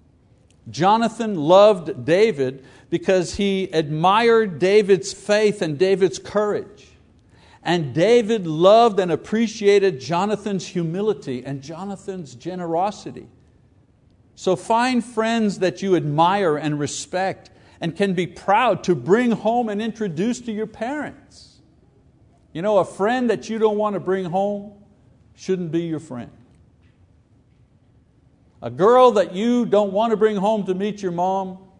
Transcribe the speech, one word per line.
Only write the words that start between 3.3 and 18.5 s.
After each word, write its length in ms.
he 360
admired 880
David's 540
faith 480
and 180
David's 400
courage. 680
And 300
David 520
loved 540
and 140
appreciated 880
Jonathan's 680
humility 800
and 160
Jonathan's 720
generosity. 960
So 220
find 480
friends 540
that 220
you 140
admire 600
and 200
respect 720
and 140
can 180
be 140
proud 580